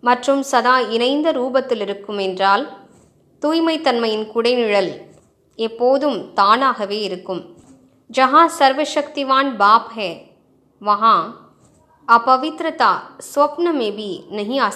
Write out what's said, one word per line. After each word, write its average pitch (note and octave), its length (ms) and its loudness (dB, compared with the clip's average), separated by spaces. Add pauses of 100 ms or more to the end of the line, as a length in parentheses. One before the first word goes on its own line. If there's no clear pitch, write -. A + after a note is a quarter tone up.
மற்றும் B3 420 0
சதா B3+ 380 2
இணைந்த B3+ 520 0
ரூபத்தில் B3+ 480 -2
இருக்குமென்றால், G3 880 -2 (720)
தூய்மைத்தன்மையின் C#4 880 0
குடைநிழல் A#3 760 0 (540)
எப்போதும் A#3+ 760 -2
தானாகவே G#3+ 720 2
இருக்கும். F#3 540 -10 (560)
ஜஹா C4 340 4 (120)
சர்வசக்திவான் C#4 1000 0
பாப் G#3 320 4
ஹே, F#3+ 480 -10 (440)
வஹா G#3 500 2 (840)
अपवित्रता C4+ 840 2 (400)
स्वप्न D4 320 0
में B3 280 -2
भी G3+ 260 -10 (120)
नहीं G#3 260 -4
आ G#3+ 180 -2